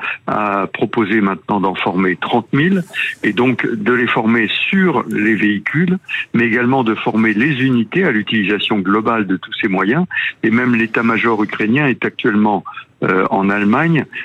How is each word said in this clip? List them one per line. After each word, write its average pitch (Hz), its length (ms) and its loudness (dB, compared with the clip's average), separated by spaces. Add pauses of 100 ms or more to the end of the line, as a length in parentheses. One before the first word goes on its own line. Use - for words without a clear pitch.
(260)
a 101 480 -2
proposé 110 480 0
maintenant 98 400 -2
d'en 92 140 0
former 92 400 0
trente - 380 -2
mille, 175 300 2 (380)
et 107 120 0
donc 123 340 0
de 113 260 0
les 123 140 2
former 113 420 2 (200)
sur 180 400 2
les 107 260 0
véhicules, 135 640 0 (360)
mais 117 120 4
également 123 380 2
de 110 120 0
former 110 380 0
les 131 300 0
unités 131 400 2
à 160 80 2
l'utilisation 104 680 0
globale 107 480 -2
de 92 100 -2
tous - 240 -12
ces 113 60 0
moyens, 101 380 0 (360)
et - 80 0
même 120 260 2
l'état-major 113 680 0
ukrainien 117 440 0
est 117 160 -2
actuellement, 104 600 0 (400)
euh, 92 280 2
en 98 180 2
Allemagne, 117 560 2 (200)